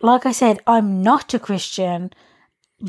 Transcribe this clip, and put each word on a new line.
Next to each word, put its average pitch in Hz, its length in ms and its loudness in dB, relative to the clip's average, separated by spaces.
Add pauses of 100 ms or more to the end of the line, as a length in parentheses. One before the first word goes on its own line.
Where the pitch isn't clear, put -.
"Like 247 240 2
I 254 60 0
said, 220 340 0
I'm 208 360 2
not 254 320 2
a 233 40 0
Christian, 185 720 -6 (760)